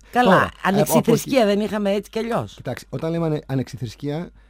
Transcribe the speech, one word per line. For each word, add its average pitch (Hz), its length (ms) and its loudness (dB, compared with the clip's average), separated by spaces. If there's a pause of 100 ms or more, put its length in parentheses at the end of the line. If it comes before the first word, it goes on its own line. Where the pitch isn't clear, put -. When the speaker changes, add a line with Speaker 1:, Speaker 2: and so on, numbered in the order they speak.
(120)
Speaker 1:
Καλά, 240 200 4
Speaker 2:
Τώρα, 151 140 6
ε, - 40 -6 (140)
Speaker 1:
ανεξιθρησκεία 220 800 2
Speaker 2:
από 208 80 4
εκεί 202 80 2
Speaker 1:
δεν 214 80 -2
είχαμε 202 260 -2
έτσι 202 180 -4
κι 220 100 -6
αλλιώς. 226 360 -4
Speaker 2:
Κοιτάξτε, - 340 -10
όταν 160 220 -6
λέμε 170 140 -2
ανε-, 151 200 -2
ανεξιθρησκεία, 135 840 -6 (200)